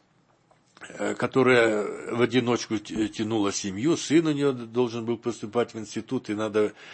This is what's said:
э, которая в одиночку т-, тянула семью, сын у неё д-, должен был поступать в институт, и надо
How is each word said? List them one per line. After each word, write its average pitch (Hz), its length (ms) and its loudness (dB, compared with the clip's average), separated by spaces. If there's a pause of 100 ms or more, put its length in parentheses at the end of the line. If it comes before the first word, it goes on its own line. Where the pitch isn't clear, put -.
(880)
э, 104 260 -4
которая 117 1000 2
в 117 60 0
одиночку 117 580 0
т-, 107 280 -4
тянула 107 460 -2
семью, 104 420 -2
сын 160 320 2
у 156 60 2
неё 143 180 2
д-, 120 140 -8
должен 117 400 -2
был 113 120 -2
поступать 117 560 -4
в 113 60 -10
институт, 110 500 -6
и 107 40 -4
надо 107 400 0 (200)